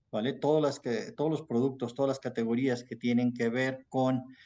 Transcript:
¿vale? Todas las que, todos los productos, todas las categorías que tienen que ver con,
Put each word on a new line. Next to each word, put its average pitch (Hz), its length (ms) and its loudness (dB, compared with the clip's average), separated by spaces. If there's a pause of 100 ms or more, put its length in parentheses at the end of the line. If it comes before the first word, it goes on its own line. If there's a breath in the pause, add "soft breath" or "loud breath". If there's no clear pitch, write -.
(100)
¿vale? 113 220 -2
Todas 151 300 2
las 139 180 0
que, 117 320 -4
todos 147 180 0
los 151 120 -2
productos, 127 520 -2
todas 139 140 0
las 131 120 -2
categorías 120 640 0
que 110 120 -14
tienen 123 380 2
que 117 160 0
ver 131 400 -2
con, 131 340 2 (220 loud breath)